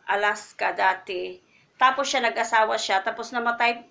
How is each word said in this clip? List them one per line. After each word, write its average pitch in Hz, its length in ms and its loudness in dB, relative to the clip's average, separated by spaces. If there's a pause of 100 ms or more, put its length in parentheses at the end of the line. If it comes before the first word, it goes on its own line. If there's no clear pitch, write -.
Alaska 202 720 -2
dati. 185 640 -2 (400)
Tapos 262 320 4
siya, 262 100 0
nag-asawa 226 540 2
siya. 196 260 0
Tapos 226 300 -6
namatay 240 580 -2